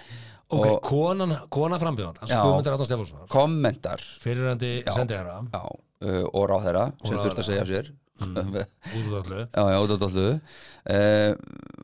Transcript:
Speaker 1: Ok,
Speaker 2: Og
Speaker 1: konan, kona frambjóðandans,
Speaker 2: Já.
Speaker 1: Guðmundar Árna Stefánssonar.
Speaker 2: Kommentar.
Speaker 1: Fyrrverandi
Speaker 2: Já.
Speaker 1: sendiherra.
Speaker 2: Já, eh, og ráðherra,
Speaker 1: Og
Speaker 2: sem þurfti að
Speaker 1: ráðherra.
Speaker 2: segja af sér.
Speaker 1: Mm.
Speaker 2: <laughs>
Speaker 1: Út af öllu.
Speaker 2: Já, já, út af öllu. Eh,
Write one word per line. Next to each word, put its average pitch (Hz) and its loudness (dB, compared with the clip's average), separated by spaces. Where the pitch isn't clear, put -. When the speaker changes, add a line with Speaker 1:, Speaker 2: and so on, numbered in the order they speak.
Speaker 1:
Ok, 107 4
Speaker 2:
Og 107 4
Speaker 1:
konan, 170 0
kona 165 0
frambjóðandans, 113 -4
Speaker 2:
Já. 120 2
Speaker 1:
Guðmundar 139 4
Árna 135 -2
Stefánssonar. 104 -6
Speaker 2:
Kommentar. 139 2
Speaker 1:
Fyrrverandi 123 -2
Speaker 2:
Já. - -2
Speaker 1:
sendiherra. 104 -4
Speaker 2:
Já, 90 -8
eh, 92 0
og 98 2
ráðherra, 95 2
Speaker 1:
Og - -10
Speaker 2:
sem 101 -2
þurfti 101 -2
að - -
Speaker 1:
ráðherra. 104 -4
Speaker 2:
segja 101 0
af 95 -2
sér. 98 -4
Speaker 1:
Mm. 98 -4
Speaker 2:
<laughs> 104 -12
Speaker 1:
Út 107 -4
af 92 -6
öllu. 101 -8
Speaker 2:
Já, - 0
já, 95 4
út 104 4
af 101 2
öllu. 101 2
Eh, 104 4